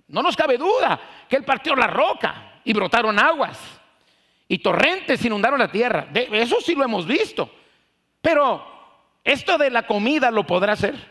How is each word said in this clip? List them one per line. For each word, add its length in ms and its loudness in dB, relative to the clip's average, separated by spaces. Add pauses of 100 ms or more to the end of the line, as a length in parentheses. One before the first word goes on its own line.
No 160 -4
nos 140 0
cabe 200 2
duda 440 0 (280)
que 60 -2
él 100 0
partió 300 -2
la 140 2
roca 760 -2
y 100 -2
brotaron 460 2
aguas 400 2 (880)
y 120 -2
torrentes 680 0
inundaron 340 0
la 140 0
tierra. 400 0
De, 180 -2
eso 300 0
sí 160 -2
lo 80 2
hemos 220 -4
visto. 440 -4 (720)
Pero 520 0 (520)
esto 320 0
de 140 2
la 160 -2
comida 440 2
lo 160 0
podrá 280 0
hacer. 200 -4 (160)